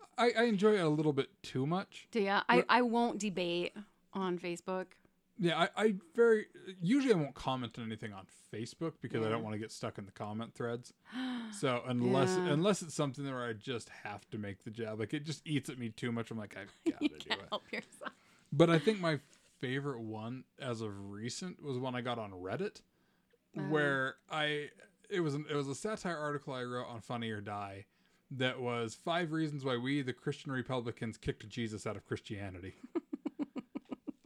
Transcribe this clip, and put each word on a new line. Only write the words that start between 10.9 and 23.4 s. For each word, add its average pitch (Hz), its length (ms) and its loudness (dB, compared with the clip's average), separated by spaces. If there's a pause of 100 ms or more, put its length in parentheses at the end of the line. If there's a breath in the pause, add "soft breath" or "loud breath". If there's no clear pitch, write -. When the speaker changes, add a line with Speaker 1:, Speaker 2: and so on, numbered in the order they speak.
Speaker 2:
<gasps> 254 200 -4 (280 loud breath)
Speaker 1:
So 123 260 2
unless, 123 500 4
Speaker 2:
Yeah. 180 180 2
Speaker 1:
unless 185 280 4
it's 156 140 -10
something 143 280 0
where 127 220 -4
I 117 60 -2
just 110 360 -4 (140)
have 104 280 -10
to 120 80 -6
make 101 260 -6
the 113 60 -8
jab, 110 280 -6
like, 113 160 -2
it 147 100 -2
just 156 220 -6
eats 147 240 0
at 131 80 -10
me 117 120 -4
too 123 200 -4
much. 117 220 -2
I'm 113 40 -4
like, 104 200 -8
"I've 98 220 -12
Speaker 2:
<laughs> - 60 -20
You 330 80 2
Speaker 1:
gotta - 160 -2
do - 100 -2
Speaker 2:
can't - 220 -2
Speaker 1:
it." - 100 -12
Speaker 2:
help - 200 -4
yourself. - 420 -8 (400 soft breath)
Speaker 1:
But 160 160 8
I 165 120 8
think 214 200 2
my 160 200 2 (400)
favorite 135 400 -2
one 113 420 -6 (160)
as 120 220 -4
of 110 100 -4 (220)
recent 120 500 -8
was 135 160 -4
one 127 160 -4
I 123 60 -2
got 120 180 -2
on 104 140 -6
Reddit, 98 480 -4 (760)